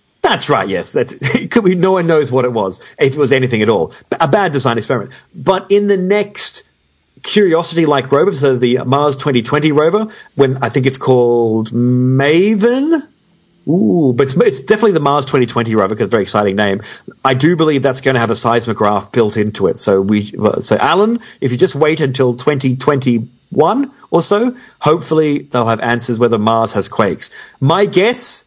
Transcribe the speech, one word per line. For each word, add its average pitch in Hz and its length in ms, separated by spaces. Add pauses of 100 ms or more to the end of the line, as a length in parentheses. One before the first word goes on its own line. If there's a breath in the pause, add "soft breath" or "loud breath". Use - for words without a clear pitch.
(200)
That's 262 300
right, 104 180
yes. 90 240
That's, 127 200
<laughs> - 240
it - 140
could 226 140
be, 185 100
no 180 180
one 180 140
knows 151 240
what 127 140
it 123 80
was, 98 280 (180 loud breath)
if 139 160
it 151 40
was 135 140
anything 127 300
at 110 80
all. 90 240 (160 loud breath)
B-, - 100
a 165 80
bad 185 240
design 127 240
experiment. 117 360 (220 loud breath)
But 185 360
in 202 180
the 202 80
next 202 720 (540)
Curiosity-like 165 920
rover, 165 200
so 135 260
the 123 260
Mars 143 320
twenty 131 240
twenty 147 320
rover, 170 360 (260 loud breath)
when 131 280
I 117 60
think 127 160
it's 131 140
called 120 760
Maven. 175 1300 (640)
Ooh, 175 460
but 123 120
it's, 135 120
it's - 240
definitely 214 320
the 160 80
Mars 143 240
twenty 131 220
twenty 113 280
rover, 104 200
'cause 117 100
it's 92 60
a 120 60
very 104 60
exciting 101 340
name. 101 260 (420 loud breath)
I 131 80
do 147 240
believe 156 260
that's 131 200
gonna 135 160
have 117 120
a 110 40
seismograph 110 760
built 110 280
into 104 300
it. 82 100
So 98 240
we, 104 300 (280)
so - 160
Alan, 202 420 (220 loud breath)
if 135 100
you 123 60
just 151 180
wait 151 260
until 131 340
twenty 131 420
twenty-one 139 1120 (200 loud breath)
or 170 100
so, 226 340 (260 loud breath)
hopefully 156 580 (120)
they'll 123 160
have 113 140
answers 120 380
whether 117 200
Mars 113 360
has 98 160
quakes. 98 400 (280 loud breath)
My 170 280
guess, 185 600